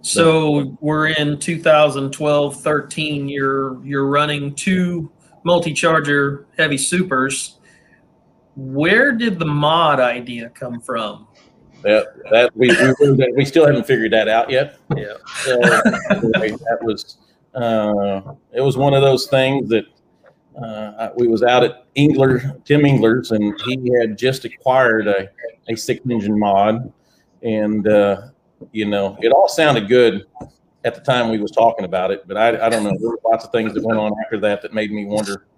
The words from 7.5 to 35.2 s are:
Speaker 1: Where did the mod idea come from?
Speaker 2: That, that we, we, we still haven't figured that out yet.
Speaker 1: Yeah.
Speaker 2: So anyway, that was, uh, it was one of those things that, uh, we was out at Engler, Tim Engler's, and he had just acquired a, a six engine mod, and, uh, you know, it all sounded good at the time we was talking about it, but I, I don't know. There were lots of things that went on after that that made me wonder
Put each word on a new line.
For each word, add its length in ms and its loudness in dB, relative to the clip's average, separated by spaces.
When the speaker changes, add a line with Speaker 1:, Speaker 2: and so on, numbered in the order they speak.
Speaker 1:
Where 560 0
did 260 -2
the 80 -6
mod 540 2
idea 500 -4
come 320 -12
from? 460 -10
Speaker 2:
That, 240 2
that 260 4
we, 140 4
we, 340 4
we 120 2
still 200 4
haven't 200 2
figured 280 0
that 140 2
out 220 0
yet. 280 -2
Speaker 1:
Yeah. 180 -10
Speaker 2:
So 180 0
anyway, 880 2
that 320 -6
was, 360 -8
uh, 800 -2
it 100 -4
was 140 0
one 200 2
of 80 4
those 240 2
things 420 0
that, 160 0
uh, 560 -10
we 120 0
was 160 0
out 200 4
at 220 -4
Engler, 720 2
Tim 220 4
Engler's, 420 2
and 240 0
he 320 -4
had 180 -2
just 280 -2
acquired 640 0
a, 220 -2
a 60 -4
six 340 -6
engine 300 -2
mod, 520 2
and, 440 -2
uh, 340 2
you 140 -4
know, 360 -2
it 100 2
all 160 4
sounded 400 0
good 380 4
at 120 -2
the 60 -20
time 280 0
we 80 -2
was 140 -6
talking 340 2
about 240 -2
it, 180 -6
but 100 -8
I, 280 2
I 40 2
don't 140 0
know. 160 -2
There 100 -4
were 140 -6
lots 220 0
of 60 -14
things 240 -2
that 80 -4
went 160 -2
on 120 -2
after 140 -6
that 240 -2
that 100 -14
made 180 -4
me 140 -8
wonder 400 -6